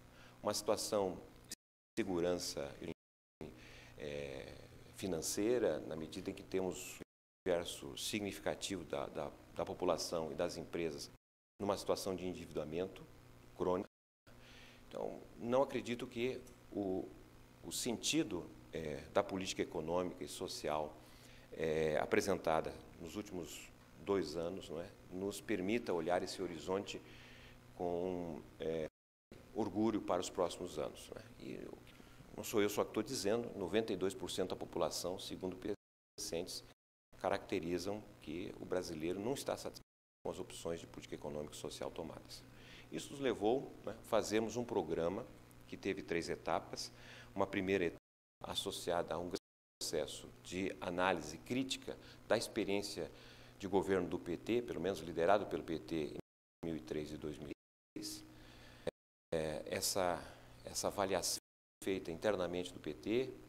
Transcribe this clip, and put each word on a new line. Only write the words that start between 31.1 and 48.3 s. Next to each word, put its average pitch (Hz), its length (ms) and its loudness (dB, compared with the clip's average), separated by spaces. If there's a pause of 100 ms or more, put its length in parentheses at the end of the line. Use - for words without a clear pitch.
é? - 40 -16 (140)
E - 140 -8 (100)
eu, - 140 -10 (600)
não 107 60 -4
sou 107 180 4
eu 101 80 8
só 104 140 4
que - 60 -6
estou 110 140 2
dizendo, 117 540 2
noventa 101 340 2
e 101 60 2
dois 92 160 2
por 90 160 -6
cento 92 200 0
da 95 60 -2
população, 85 640 0
segundo 92 400 -4 (600)
recentes, - 460 -4 (540)
caracterizam 95 840 0 (180)
que 82 380 -6
o - 60 -8
brasileiro 87 540 0
não 113 140 0
está 98 220 -2
satisfeito - 300 -8 (380)
com 87 80 0
as 85 80 -4
opções 85 400 -4
de - 80 -12
política - 280 -10
econômica 76 380 -4
e - 40 -10
social 69 340 -4
tomadas. - 520 -8 (480)
Isso - 200 -4
nos 143 80 -8
levou, 117 520 4 (140)
né, 101 80 -4
a - 100 -14
fazermos 104 520 4
um 120 80 0
programa 90 600 2 (420)
que 95 100 -10
teve 95 240 -2
três 85 280 0
etapas. - 640 0 (420)
Uma 98 120 4
primeira 95 400 4
etapa - 140 0 (440)